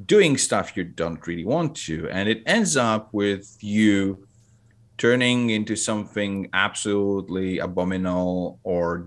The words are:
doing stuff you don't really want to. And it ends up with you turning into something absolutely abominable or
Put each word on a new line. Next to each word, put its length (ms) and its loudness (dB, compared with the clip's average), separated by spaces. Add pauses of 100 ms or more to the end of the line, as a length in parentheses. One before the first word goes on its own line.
doing 320 6
stuff 400 -2
you 80 -2
don't 420 -6
really 180 -6
want 320 -2
to. 320 -6
And 200 -2
it 180 0
ends 300 2
up 360 2
with 480 -2
you 680 2 (720)
turning 520 2
into 260 -2
something 800 -4
absolutely 1040 -2
abominable 1040 -2
or 440 -2